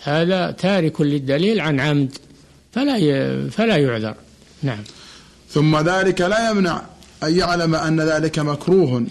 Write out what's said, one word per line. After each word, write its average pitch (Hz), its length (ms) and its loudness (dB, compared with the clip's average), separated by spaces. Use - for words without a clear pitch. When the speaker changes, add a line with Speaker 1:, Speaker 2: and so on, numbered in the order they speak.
Speaker 1:
هذا 170 480 0
تارك 180 500 0
للدليل 147 600 0
عن 147 200 0
عمد، 143 360 0
فلا 269 240 0
ي-، 135 540 0
فلا 214 260 0
يعذر. 117 380 0
نعم. 127 160 -4
Speaker 2:
ثم 151 260 2
ذلك 180 440 2
لا 220 300 0
يمنع 190 320 0
أن 160 140 0
يعلم 175 380 0
أن 160 260 0
ذلك 156 380 0
مكروه 147 540 2
Speaker 1:
يعني. 120 180 -2